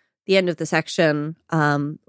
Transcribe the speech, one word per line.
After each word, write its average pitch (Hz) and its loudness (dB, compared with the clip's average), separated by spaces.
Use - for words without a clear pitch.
the 190 4
end 185 2
of 160 -4
the 160 -6
section, 160 0
um, 147 0